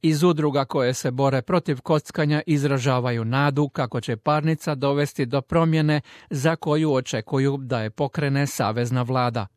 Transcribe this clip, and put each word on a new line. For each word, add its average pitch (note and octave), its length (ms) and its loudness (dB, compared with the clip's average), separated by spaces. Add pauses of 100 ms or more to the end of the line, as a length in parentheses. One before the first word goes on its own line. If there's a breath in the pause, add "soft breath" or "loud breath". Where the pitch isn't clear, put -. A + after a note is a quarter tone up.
Iz D#3 220 2
udruga D3+ 420 2
koje B2+ 280 0
se B2+ 180 -4
bore C3 300 2
protiv E3 400 -2
kockanja D3+ 640 0
izražavaju C3 800 0
nadu C#3 440 2
kako B2 320 -4
će A2+ 160 -4
parnica D3+ 580 0
dovesti C#3+ 500 -2
do C3 160 -2
promjene D#3 600 2 (280 loud breath)
za D#3+ 260 0
koju D3+ 380 0
očekuju C3+ 640 -2
da B2+ 240 -4
je A2 80 -4
pokrene C#3 580 -2
savezna A#2+ 540 0
vlada. A#2+ 560 0